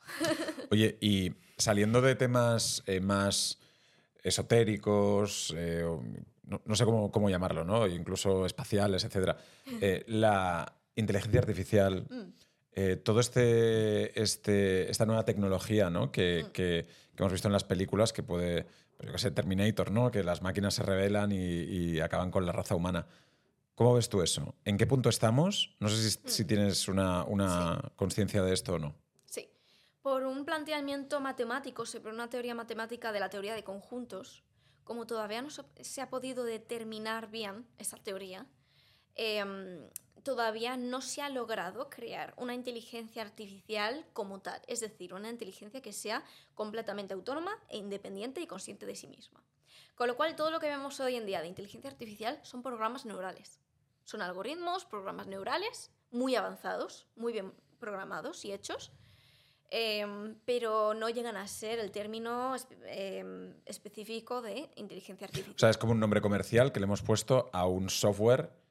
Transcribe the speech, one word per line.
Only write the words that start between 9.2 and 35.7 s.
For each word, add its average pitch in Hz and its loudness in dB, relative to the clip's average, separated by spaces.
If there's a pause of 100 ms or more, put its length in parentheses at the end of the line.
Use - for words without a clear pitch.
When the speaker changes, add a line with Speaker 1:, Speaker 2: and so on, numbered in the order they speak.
Speaker 1:
<laughs> 165 -6
Speaker 2:
Eh, 95 4
la 101 4 (220)
inteligencia 110 4
artificial, 98 4
Speaker 1:
Mm. 208 -10 (400)
Speaker 2:
eh, 95 2
todo 110 4
este, 113 4
este, 98 2
esta 113 2
nueva 110 2
tecnología, 101 2
¿no? 90 0
Que, 87 2
Speaker 1:
Mm. - -18
Speaker 2:
que, 87 0 (280)
que - -2
hemos 92 2
visto 95 0
en 101 2
las 98 4
películas 98 2
que - -6
puede, 85 0 (320)
pues - -12
yo - -8
qué 85 -4
sé, 90 0
Terminator, 95 2
¿no? 120 4
Que 104 0
las 87 0
máquinas 95 0
se - -2
rebelan 101 2
y, 98 2
y 85 0
acaban 85 0
con 92 2
la 85 0
raza 90 -2
humana. 87 0 (680)
¿Cómo 120 6
ves 117 4
tú 98 2
eso? 73 -2 (100)
¿En 101 2
qué 110 6
punto 127 4
estamos? 135 2
No 104 2
sé 107 2 (140)
si, - -2
Speaker 1:
Mm. - -16
Speaker 2:
si - 0
tienes 101 2
una, 95 2
una 87 2
Speaker 1:
Sí. - -8
Speaker 2:
conciencia 98 0
de 92 4
esto 90 -2
o 82 0
no. 76 -6 (1120)
Speaker 1:
Por 269 0
un 269 -4
planteamiento 285 -4
matemático, 254 -4
sobre 220 -12
una 233 -8
teoría 240 -4
matemática 226 -6
de 208 -2
la 190 -2
teoría 202 -6
de 214 -10
conjuntos, 196 -12 (400)
como 233 -8
todavía 220 -4
no 294 -10
se, 285 -14 (180)